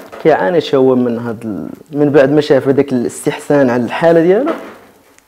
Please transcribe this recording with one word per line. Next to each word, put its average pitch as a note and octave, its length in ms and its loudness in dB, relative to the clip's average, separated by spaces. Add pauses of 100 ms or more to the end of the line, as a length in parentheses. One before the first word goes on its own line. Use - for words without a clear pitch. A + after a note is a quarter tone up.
(220)
كيعاني E3 380 0
حتى C#3 160 -2
هو C3 180 4
من B2 240 -2
هاد A#2 260 -10
ال-، A2 540 -10
من D3 120 2
بعد C3+ 200 4
ما D3+ 100 2
شاف C#3 280 2
هذاك C#3 240 0
الاستحسان C3+ 760 -2
على A#2+ 140 -2
الحاله E3 360 2
ديالو، G3+ 300 2 (760)